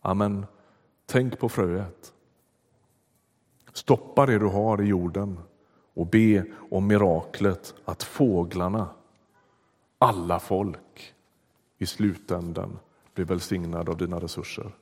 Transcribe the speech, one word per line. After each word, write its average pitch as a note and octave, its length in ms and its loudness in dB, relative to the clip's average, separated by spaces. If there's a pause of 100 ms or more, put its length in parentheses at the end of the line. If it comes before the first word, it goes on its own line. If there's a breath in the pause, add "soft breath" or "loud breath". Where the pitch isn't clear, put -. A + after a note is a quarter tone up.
Ja, F#2+ 120 0
men G2+ 320 0 (600 soft breath)
tänk B2+ 340 0
på A#2+ 100 -2
fröet. F#2 640 -4 (1600)
Stoppa - 520 2
det A#2 140 4
du G#2+ 60 2
har G2+ 360 2
i G2+ 40 2
jorden F#2+ 540 -2 (540 soft breath)
och E2+ 140 -4
be G#2+ 380 6 (260 loud breath)
om G2 160 0
miraklet G2 880 2 (100)
att - 180 -8
fåglarna, F#2 840 0 (1080)
alla F2+ 420 2
folk, - 760 -6 (600)
i F#2 80 -6
slutändan F2+ 920 -4 (340 soft breath)
blir F#2 120 -4
välsignade F2 680 -4
av E2 60 -4
dina F2 220 -4
resurser. G2+ 520 -10 (100)